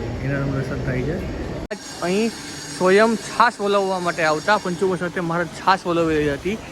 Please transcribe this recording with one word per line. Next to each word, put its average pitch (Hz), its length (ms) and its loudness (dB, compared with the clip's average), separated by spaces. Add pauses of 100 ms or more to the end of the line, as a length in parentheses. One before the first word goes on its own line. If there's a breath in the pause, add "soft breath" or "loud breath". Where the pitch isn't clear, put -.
(240)
એના 139 160 -2
દર્શન 135 440 -4
થાય 127 180 -2
છે. 156 160 -4 (840)
અહીં 202 300 0 (460)
સ્વયં 208 380 6
છાશ - 440 2
વલોવવા 202 380 2
માટે 170 260 0
આવતા 156 320 2
પંચુમા 185 400 0
સાથે 175 240 -4
મહારાજ 170 260 0
છાશ - 400 0
વલોવી 165 300 2
રહી 151 140 2
હતી, 175 280 -4 (140)